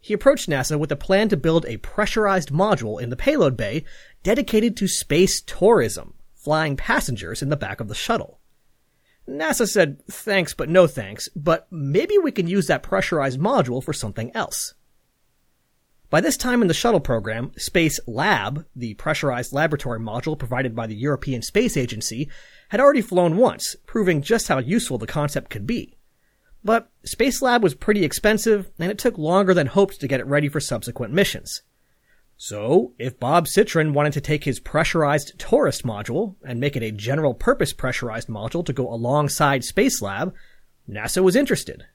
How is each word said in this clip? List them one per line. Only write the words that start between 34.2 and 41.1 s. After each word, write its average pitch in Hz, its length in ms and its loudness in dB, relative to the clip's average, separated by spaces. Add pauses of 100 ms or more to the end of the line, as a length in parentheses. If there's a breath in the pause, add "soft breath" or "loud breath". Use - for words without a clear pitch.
take 151 240 -2
his 131 160 -2
pressurized 151 800 0
tourist - 480 2
module 120 480 -4 (100)
and 120 160 -6
make 139 160 -2
it 113 60 -2
a 110 80 -4
general-purpose 139 800 0
pressurized 117 560 -6
module 113 380 -4
to 143 80 -2
go 123 180 -2
alongside 139 720 2
Space - 380 0
Lab, 127 320 -4 (520 soft breath)
nasa 110 380 -2